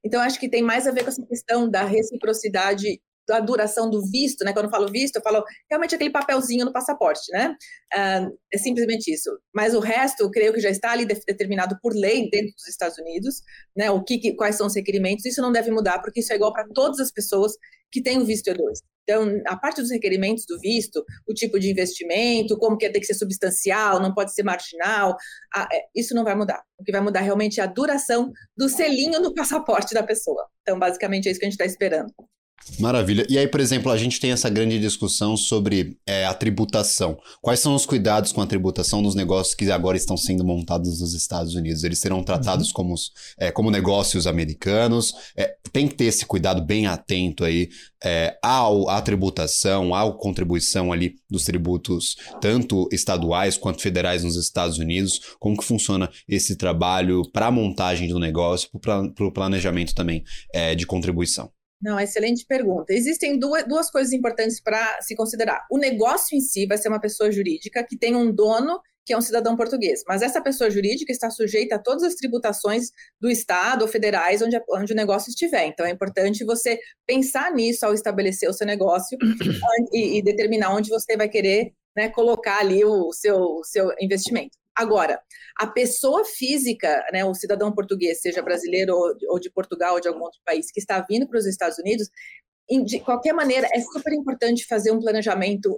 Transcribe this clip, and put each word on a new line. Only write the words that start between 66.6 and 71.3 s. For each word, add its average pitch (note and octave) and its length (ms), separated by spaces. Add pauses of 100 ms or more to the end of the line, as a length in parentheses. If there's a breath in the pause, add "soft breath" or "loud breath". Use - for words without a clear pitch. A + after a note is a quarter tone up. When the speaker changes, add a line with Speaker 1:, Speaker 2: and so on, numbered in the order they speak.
Speaker 1:
vai G3+ 100
ser G#3 120
uma G#3+ 100
pessoa G#3+ 320
jurídica G3+ 560
que - 100
tem A#3 200
um A#3 180
dono A3+ 460 (240)
que - 80
é A3 40
um A#3+ 40
cidadão A#3 340
português, A3+ 500
mas G3 160
essa C#4 200
pessoa C4 280
jurídica G3+ 400
está B3 200
sujeita A3 460